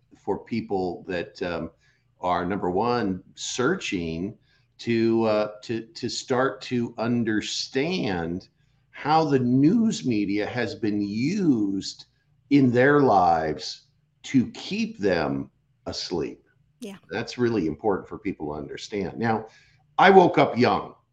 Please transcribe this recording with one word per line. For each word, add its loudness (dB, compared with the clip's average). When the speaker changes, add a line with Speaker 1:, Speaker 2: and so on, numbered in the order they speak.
Speaker 1:
for -4
people -4
that, -6
um, -6
are, -2
number -2
one, -2
searching -4
to, 2
uh, 0
to, -6
to -10
start -2
to -4
understand -2
how 0
the 2
news 4
media 0
has -4
been -2
used -2
in 6
their 6
lives 2
to 0
keep -6
them 0
asleep. -6
Speaker 2:
Yeah. -16
Speaker 1:
That's -8
really 0
important -2
for -12
people -8
to -8
understand. -8
Now, -2
I 6
woke 8
up 2
young. 0